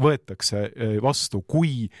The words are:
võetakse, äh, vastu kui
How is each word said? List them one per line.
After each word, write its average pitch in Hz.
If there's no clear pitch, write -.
võetakse, 110
äh, 110
vastu 123
kui 139